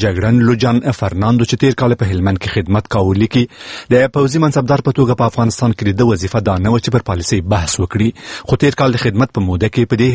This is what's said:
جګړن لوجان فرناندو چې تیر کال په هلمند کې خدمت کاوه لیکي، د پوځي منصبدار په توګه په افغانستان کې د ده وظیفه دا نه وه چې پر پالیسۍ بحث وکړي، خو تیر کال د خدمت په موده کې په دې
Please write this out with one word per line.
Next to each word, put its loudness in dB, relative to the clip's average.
جګړن 2
لوجان 2
فرناندو 0
چې -2
تیر 4
کال 2
په -2
هلمند 0
کې -4
خدمت -2
کاوه 2
لیکي، 2
د 4
پوځي 0
منصبدار 0
په 0
توګه 2
په 2
افغانستان 0
کې -6
د 0
ده 4
وظیفه -2
دا 2
نه 0
وه 0
چې -6
پر 0
پالیسۍ -2
بحث -2
وکړي، 0
خو 0
تیر 2
کال 2
د -4
خدمت 0
په 0
موده 0
کې 0
په 0
دې 2